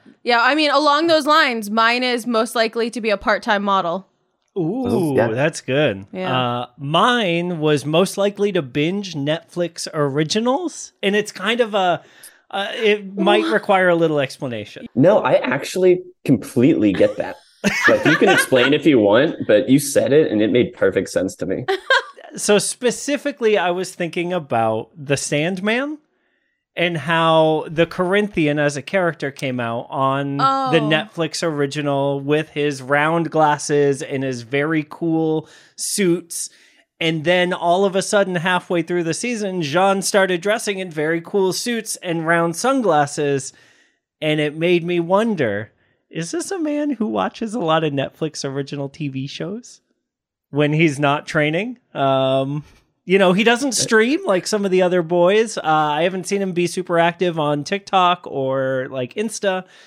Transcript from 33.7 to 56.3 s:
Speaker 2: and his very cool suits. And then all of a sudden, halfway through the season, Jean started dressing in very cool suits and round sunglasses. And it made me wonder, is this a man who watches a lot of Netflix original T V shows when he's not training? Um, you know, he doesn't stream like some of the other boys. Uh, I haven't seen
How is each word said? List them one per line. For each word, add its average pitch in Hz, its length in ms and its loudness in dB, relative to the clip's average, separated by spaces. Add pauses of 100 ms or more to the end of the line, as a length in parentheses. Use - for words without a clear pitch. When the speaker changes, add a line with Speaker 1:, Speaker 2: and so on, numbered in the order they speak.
Speaker 2:
and 135 200 -6
his 131 200 -6
very 143 480 -2
cool 160 580 -2 (300)
suits. - 720 -2 (500)
And 165 240 -2
then 180 300 2
all 175 320 2
of 185 100 0
a 196 60 2
sudden, 190 340 0
halfway 175 460 0
through 175 240 -2
the 160 80 -2
season, 202 480 -6
Jean 185 400 0
started 185 400 0
dressing 208 380 -4
in 185 120 -10
very 160 300 -2
cool 185 320 -2
suits 226 500 -6
and 165 240 -4
round 170 300 0
sunglasses. 151 960 0 (640)
And 156 220 0
it 151 160 -4
made 170 260 2
me 175 160 -2
wonder, 165 720 0 (380)
is 165 220 -8
this 339 200 -6
a 392 80 -6
man 294 300 -2
who 220 180 -2
watches 214 460 -4
a 247 60 -4
lot 160 260 0
of 147 80 -2
Netflix 147 500 -6
original 139 460 -6
T 143 180 -8
V 135 180 -8
shows 175 540 -12 (720)
when 147 240 0
he's 151 260 2
not 143 260 0
training? 170 540 -2 (140)
Um, 135 720 0 (400)
you 180 120 2
know, 190 140 4
he 202 140 4
doesn't 240 260 2
stream 233 540 2
like 185 200 0
some 202 200 -2
of 190 60 0
the 185 100 4
other 180 200 2
boys. 180 560 2
Uh, - 60 -8
I 156 400 0
haven't 185 240 -4
seen 202 140 -2